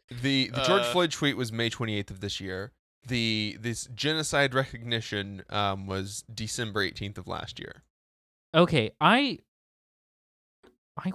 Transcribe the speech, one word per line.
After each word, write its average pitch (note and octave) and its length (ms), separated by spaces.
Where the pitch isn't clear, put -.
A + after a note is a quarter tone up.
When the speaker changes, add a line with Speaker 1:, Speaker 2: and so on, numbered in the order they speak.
Speaker 1:
The, C3 440
the C3 80
George F#3 200
Speaker 2:
Uh, A#2+ 100
Speaker 1:
Floyd F3 180
tweet C#3+ 280
was A#2+ 140
May A#2 180
twenty-eighth G#2+ 400
of F#2+ 100
this G2+ 180
year. F#2+ 340
The, A2+ 540
this A2+ 340
genocide C#3+ 600
recognition, A2+ 920
um, G2 380
was G2 360
December A2 500
eighteenth G2 340
of F2+ 100
last E2+ 320
year. - 240
Speaker 3:
Okay, D#3+ 360
I, A3 380
I F#3 180